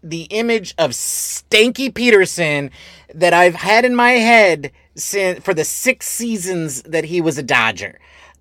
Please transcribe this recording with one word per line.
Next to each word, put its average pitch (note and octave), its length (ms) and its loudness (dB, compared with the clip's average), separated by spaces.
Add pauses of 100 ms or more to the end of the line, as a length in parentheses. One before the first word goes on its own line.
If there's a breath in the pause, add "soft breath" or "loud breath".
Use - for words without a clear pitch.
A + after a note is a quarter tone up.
the E3 200 -10
image A3 540 -4
of D3 140 0
Stanky - 1000 -2
Peterson F3 760 2 (440 loud breath)
that E3+ 200 2
I've F3 220 6
had G#3+ 280 2
in B3 120 2
my A#3+ 160 4
head A3 600 4 (240)
sin-, F#3 460 -4
for F#3+ 140 -2
the D#3 100 -2
six - 420 -4
seasons F3+ 760 -6
that D#3+ 220 -4
he F3 140 -4
was D#3 200 -2
a C#3+ 40 -6
Dodger. A2+ 560 -2 (420 soft breath)